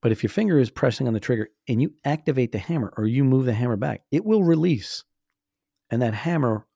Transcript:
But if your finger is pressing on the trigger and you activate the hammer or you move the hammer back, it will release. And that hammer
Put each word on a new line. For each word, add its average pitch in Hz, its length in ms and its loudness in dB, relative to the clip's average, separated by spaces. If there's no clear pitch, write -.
But 117 100 2
if 107 100 0
your 110 80 0
finger 196 300 2
is 117 100 2
pressing 131 380 -2
on 113 60 0
the 107 80 -2
trigger 110 260 -2
and 117 120 2
you 156 120 0
activate 135 480 -2
the 104 80 -4
hammer 127 380 -4
or 107 100 -2
you 127 160 2
move 131 220 4
the 120 80 0
hammer 117 240 0
back, 123 240 -4
it 175 140 0
will 214 180 2
release. 165 640 0
And 120 120 0
that 113 120 0
hammer 123 640 -2